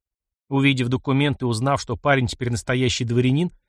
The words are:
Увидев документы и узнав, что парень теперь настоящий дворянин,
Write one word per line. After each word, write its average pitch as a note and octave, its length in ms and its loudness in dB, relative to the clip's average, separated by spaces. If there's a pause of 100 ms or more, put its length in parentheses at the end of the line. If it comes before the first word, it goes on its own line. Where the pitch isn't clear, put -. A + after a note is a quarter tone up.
(480)
Увидев C3+ 420 2
документы C3+ 560 0
и - 20 0
узнав, A#2+ 340 0
что A#2+ 160 -8
парень C3+ 300 2
теперь A#2 240 -6
настоящий B2+ 520 -2
дворянин, B2+ 480 0 (180)